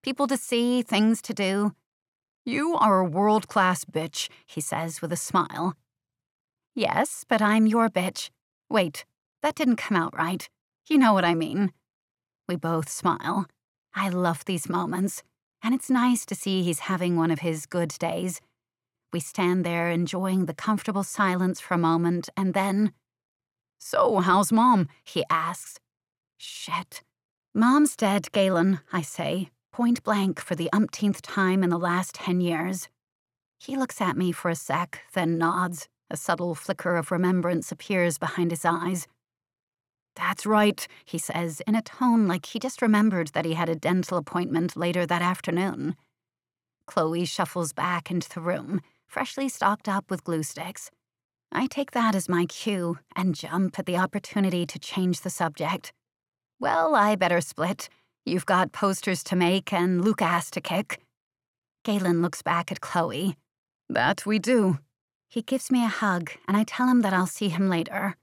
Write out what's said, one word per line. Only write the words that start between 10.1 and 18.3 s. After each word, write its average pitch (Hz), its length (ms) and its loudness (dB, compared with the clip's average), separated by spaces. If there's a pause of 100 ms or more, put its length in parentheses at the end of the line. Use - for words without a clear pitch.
right. 170 340 -4 (380)
You 302 100 4
know 233 160 8
what 185 120 4
I 170 100 4
mean." 175 380 -2 (760)
We 180 80 -4
both 165 340 -2
smile. - 560 -2 (480)
I 196 140 -2
love 175 380 0
these 180 240 -4
moments, 180 520 -2 (400)
and 233 140 2
it's - 140 -6
nice 247 380 4
to 196 80 -4
see 190 280 0
he's 170 280 -2
having 180 260 2
one 165 140 4
of 151 80 0
his 160 260 -4
good 170 240 -2 (100)
days. 170 400 -4 (720)